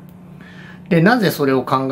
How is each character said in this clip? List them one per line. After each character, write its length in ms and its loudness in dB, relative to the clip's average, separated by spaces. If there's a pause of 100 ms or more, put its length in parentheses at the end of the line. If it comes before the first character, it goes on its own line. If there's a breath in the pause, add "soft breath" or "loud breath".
(920 loud breath)
で、 120 2
な 160 4
ぜ 120 0
そ 160 -2
れ 60 2
を 120 0
考 280 -4